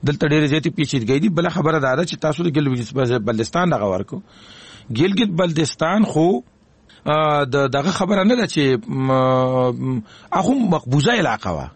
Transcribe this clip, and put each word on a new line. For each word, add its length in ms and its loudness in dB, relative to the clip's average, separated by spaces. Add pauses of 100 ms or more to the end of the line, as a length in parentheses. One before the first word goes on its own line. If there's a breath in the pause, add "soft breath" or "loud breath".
دلته 240 0
ډېرې 240 2
زیاتې 260 0
پیچیدګۍ 420 0
دي. 100 2
بله 200 0
خبره 300 0
دا 160 0
ده 100 0
چې 100 -8
تاسو 280 -4
د 120 0
ګیل 640 0
بلتستان 500 -2
دغه 220 0
ورکو. 300 -6 (720 loud breath)
ګیلګت 480 0
بلتستان 640 0
خو، 240 2 (800 loud breath)
آه، 380 2
د 240 0
دغه 240 0
خبره 320 0
نه 120 4
ده 120 -2
چې، 160 0 (240)
م، 240 -2
م، 920 0 (320 loud breath)
هغه 80 2
خو 120 2
مقبوضه 580 2
علاقه 400 -2
وه. 240 -6